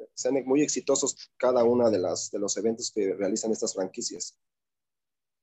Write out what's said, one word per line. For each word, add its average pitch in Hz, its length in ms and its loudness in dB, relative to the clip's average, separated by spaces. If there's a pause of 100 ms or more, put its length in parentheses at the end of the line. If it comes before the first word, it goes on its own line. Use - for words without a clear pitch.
(140)
sean 127 220 -2 (100)
muy 135 160 4
exitosos - 760 -2
cada 123 280 4
una 120 240 4
de 101 100 2
las, 87 320 -2
de 101 80 -6
los 101 160 -2
eventos 113 360 -2
que 98 220 0
realizan 104 380 -2
estas 107 220 -2
franquicias. 92 640 -6 (1040)